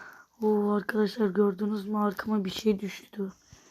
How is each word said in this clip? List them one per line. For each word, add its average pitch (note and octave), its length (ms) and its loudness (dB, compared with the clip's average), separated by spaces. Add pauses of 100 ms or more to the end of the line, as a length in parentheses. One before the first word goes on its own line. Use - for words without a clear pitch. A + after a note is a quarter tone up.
(420)
Oo, G#3 300 4
arkadaşlar G#3 560 0
gördünüz G3+ 600 0
mü? G#3+ 100 -2
Arkama G#3 460 0
bir F#3 60 -4
şey G#3 300 0
düştü. G3 520 -8 (380)